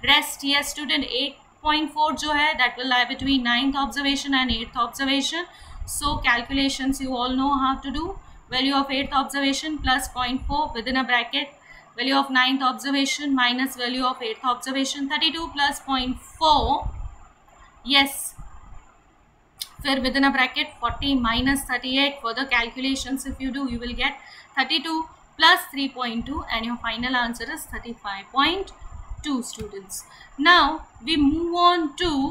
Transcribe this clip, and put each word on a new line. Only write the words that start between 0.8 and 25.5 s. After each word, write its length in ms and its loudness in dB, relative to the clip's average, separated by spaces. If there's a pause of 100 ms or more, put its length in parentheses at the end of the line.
एट 180 -4 (240)
पॉइंट 300 2
फ़ोर 320 2
जो 80 -2
है, 260 2
that 200 2
will 160 -2
lie 180 4
between 360 0
ninth 360 2
observation 580 0
and 140 0
eighth 280 -8
observation। 640 -2 (500)
So 200 -2 (100)
calculations 720 0
you 160 -4
all 240 0
know 120 2 (120)
how 100 2 (120)
to 120 -6
do। 160 -4 (360)
value 240 2
of 160 2
eighth 220 -2
observation 680 0
plus 300 0
point 380 -4
four 280 0
within 220 -2
a 80 2
bracket, 440 0 (480)
value 200 0
of 140 2
ninth 320 4
observation 720 0
minus 420 2
value 280 -2
of 180 -2
eighth 220 -6
observation, 640 -2
thirty-two 460 0
plus 260 0
point 380 -2
four. 720 2 (960)
Yes. 500 2 (1500)
फिर 200 0
within 220 2
a 60 6
bracket, 380 0 (120)
forty 340 0
minus 540 2
thirty-eight. 540 0
Further 240 -2
calculations 800 -2
if 140 -8
you 120 -4
do, 180 -4
you 80 -4
will 220 -6
get 180 -2 (380)
thirty-two 400 0 (400)
plus 240 6 (100)